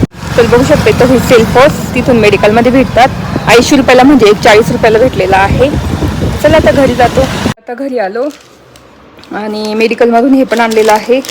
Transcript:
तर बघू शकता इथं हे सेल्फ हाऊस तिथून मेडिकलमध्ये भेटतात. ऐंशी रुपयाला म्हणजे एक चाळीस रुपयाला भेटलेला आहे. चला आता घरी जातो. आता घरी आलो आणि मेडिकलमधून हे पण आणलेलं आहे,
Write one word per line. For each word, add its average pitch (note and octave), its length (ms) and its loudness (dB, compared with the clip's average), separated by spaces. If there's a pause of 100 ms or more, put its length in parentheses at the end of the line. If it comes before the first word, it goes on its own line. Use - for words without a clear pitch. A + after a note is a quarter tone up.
(380)
तर A#3 80 2
बघू A#3+ 180 2
शकता C#4+ 260 2
इथं - 160 2
हे B3 140 2
सेल्फ A3+ 380 2
हाऊस - 380 0
तिथून B3 220 0
मेडिकलमध्ये G#3+ 540 2
भेटतात. B3 360 2 (400)
ऐंशी B3 280 2
रुपयाला B3+ 280 2
म्हणजे C4 220 4
एक G3+ 140 2
चाळीस A3 320 2
रुपयाला A3+ 260 0
भेटलेला F#3+ 400 0
आहे. G3 320 0 (720)
चला D#4 140 2
आता D#4 140 2
घरी B3+ 240 0
जातो. B3 260 0 (240)
आता - 280 -8
घरी C4 240 -8
आलो G#3+ 280 -6 (1120)
आणि G#3+ 380 -8
मेडिकलमधून A#3 600 0
हे C4+ 100 2
पण A3+ 160 -2
आणलेलं A3 340 0
आहे, A3 240 -2 (140)